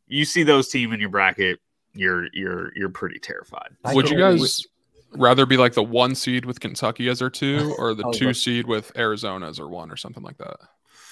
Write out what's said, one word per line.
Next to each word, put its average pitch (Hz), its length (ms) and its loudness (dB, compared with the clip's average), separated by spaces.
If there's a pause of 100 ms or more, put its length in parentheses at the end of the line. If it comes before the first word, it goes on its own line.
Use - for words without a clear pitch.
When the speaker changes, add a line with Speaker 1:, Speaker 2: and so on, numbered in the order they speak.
Speaker 1:
you 147 180 0
see 170 180 0
those 143 260 6
teams 117 240 -2
in 110 60 -4
your 104 100 -4
bracket, 95 500 2 (340)
you're, 90 400 -2
you're, 90 420 -6
you're 95 140 -4
pretty 90 300 -8
terrified. - 500 -14 (140)
Speaker 2:
I 127 120 -2
Speaker 3:
Would 135 140 4
you 147 80 2
Speaker 2:
can't 185 220 6
Speaker 3:
guys - 260 0 (500)
rather 127 300 6
be, 131 120 4
like, 123 160 6
the 110 100 2
one 123 320 0
seed 123 300 -2
with 123 140 -8
Kentucky 120 480 -4
as 123 140 0
our 131 80 -2
two 143 460 -2
Speaker 2:
<laughs> - 40 -8
Speaker 3:
or 117 140 0
the 107 100 -6
Speaker 2:
I 123 40 -6
was 117 100 -2
Speaker 3:
two 131 80 0
Speaker 2:
about 127 100 2
Speaker 3:
seed 120 320 -2
with 110 300 -4
Arizona 107 500 -4
as 78 120 -12
our 76 80 -12
one 82 240 -14
or 78 40 -16
something - 280 -16
like - 140 -18
that? - 200 -16 (540)